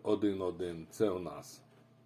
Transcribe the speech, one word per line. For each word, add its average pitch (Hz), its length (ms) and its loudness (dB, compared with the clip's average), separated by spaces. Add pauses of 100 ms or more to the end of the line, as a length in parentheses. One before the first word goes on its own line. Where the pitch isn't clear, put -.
один 101 400 2
один — 85 480 -2
це 107 200 2
у 90 80 -2
нас 76 440 -10 (440)